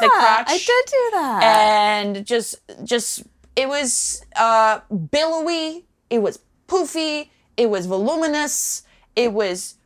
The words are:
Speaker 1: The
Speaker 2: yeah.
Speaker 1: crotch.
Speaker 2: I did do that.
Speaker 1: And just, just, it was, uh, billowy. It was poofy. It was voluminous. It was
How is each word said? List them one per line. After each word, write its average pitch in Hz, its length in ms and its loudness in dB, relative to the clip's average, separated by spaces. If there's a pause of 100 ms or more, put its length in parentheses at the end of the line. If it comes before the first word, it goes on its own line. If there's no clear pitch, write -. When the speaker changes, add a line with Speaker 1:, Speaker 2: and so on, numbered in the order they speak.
Speaker 1:
The - 120 6
Speaker 2:
yeah. 403 60 4
Speaker 1:
crotch. 226 300 4
Speaker 2:
I 330 80 2
did 494 280 2
do 508 280 0
that. 269 300 0
Speaker 1:
And 208 800 2
just, 233 300 -4 (280)
just, 233 400 -4 (320)
it 269 120 0
was, 277 560 -4 (120)
uh, 220 460 4 (300)
billowy. 320 760 -2 (240)
It 233 100 2
was 202 200 -2 (280)
poofy. 311 640 -4 (280)
It 233 120 2
was 190 160 -2
voluminous. 294 1000 -4 (320)
It 240 180 0
was 190 420 -4 (100)